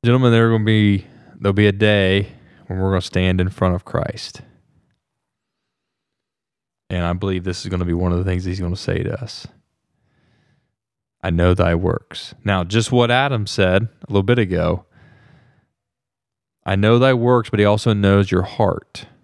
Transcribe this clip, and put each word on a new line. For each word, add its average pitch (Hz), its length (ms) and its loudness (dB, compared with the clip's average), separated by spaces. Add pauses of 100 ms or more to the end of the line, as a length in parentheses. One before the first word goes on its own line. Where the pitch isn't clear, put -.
Gentlemen, 123 280 4
there 117 160 4
are 113 40 2
gonna 110 120 0
be, 104 440 2 (320)
there'll 98 140 0
be 104 120 4
a 101 60 6
day 98 640 2 (340)
when 95 120 -8
we're 95 120 -2
gonna 92 100 0
stand 92 400 0
in 92 80 0
front 92 240 -2
of 90 120 -6
Christ. - 560 -8 (2500)
And 90 120 -4
I 85 100 -2
believe 92 300 -4
this 92 220 -8
is 95 40 -8
gonna 90 160 -4
be 85 80 -2
one 90 180 0
of 87 80 0
the 92 40 -2
things 92 220 -2
he's 92 140 -6
gonna 87 160 -4
say 87 260 -4
to - 200 -6
us. - 260 -16 (1800)
"I 95 80 -4
know 87 240 2
thy 90 180 0
works." - 680 -6
Now, 95 200 -2
just 104 280 -2
what 120 180 2
Adam 127 380 0
said 95 360 2 (240)
a - 40 -12
little 98 120 2
bit 120 140 2
ago, 87 480 -2 (1800)
"I 98 120 -2
know 107 240 4
thy 131 160 4
works," 120 340 0
but 104 100 -2
he 104 60 4
also 104 280 2
knows 101 360 2
your 92 140 2
heart. - 640 -4 (160)